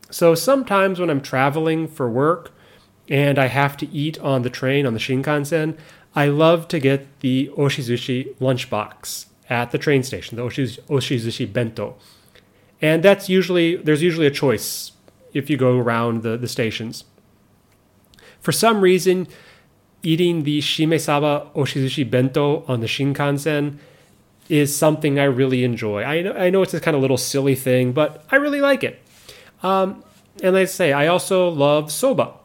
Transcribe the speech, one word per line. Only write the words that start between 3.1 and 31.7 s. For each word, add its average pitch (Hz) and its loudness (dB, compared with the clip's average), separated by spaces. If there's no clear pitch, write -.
I 135 4
have 143 0
to 147 -8
eat 147 -6
on 135 -2
the 123 -2
train, 135 -2
on 117 -2
the 110 -4
Shinkansen, 151 -2
I 147 2
love 160 2
to 170 -2
get 135 -2
the 131 0
oshizushi 131 -2
lunchbox - -4
at 120 -2
the 147 -2
train 139 0
station, 110 -12
the 120 -8
oshiz-, 123 -6
oshizushi 120 -4
bento. 113 -6
And 160 2
that's 196 4
usually, 180 2
there's 151 0
usually 165 2
a 143 2
choice - -2
if 139 -4
you 151 0
go 127 2
around 117 0
the, 113 -4
the 123 -6
stations. 113 -6
For 165 0
some 220 2
reason, 185 2
eating 165 2
the 147 0
shimesaba 147 0
oshizushi 131 -2
bento 143 0
on 120 -2
the 113 -4
Shinkansen 143 -2
is 147 2
something 151 2
I 139 2
really 131 2
enjoy. 107 -2
I 151 -2
know, 196 -4
I 180 0
know 190 4
it's 175 -2
a 160 -4
kind 160 0
of 135 0
little 131 2
silly 139 0
thing, 127 0
but 151 -2
I 262 4
really 285 0
like 277 2
it. - -8
Um, 190 0
and 185 2
like 190 4
I - 2
say, 170 0
I 143 2
also 180 2
love 151 2